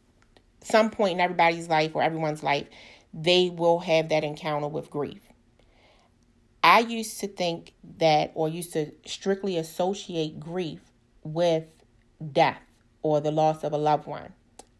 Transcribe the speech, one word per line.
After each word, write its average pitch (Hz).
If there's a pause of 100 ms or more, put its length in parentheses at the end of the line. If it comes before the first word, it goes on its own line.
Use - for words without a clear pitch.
(640)
some 220
point 202
in 180
everybody's 170
life 160
or 156
everyone's 156
life, 147 (460)
they 180
will 170
have 160
that 156
encounter 151
with 151
grief. - (1400)
I 185
used 226
to 202
think 175 (240)
that, 156
or 160
used 165
to 151 (120)
strictly 196
associate 165
grief 165 (440)
with 160 (680)
death 151 (400)
or 151
the 147
loss 156
of 151
a 147
loved 151
one 143 (480)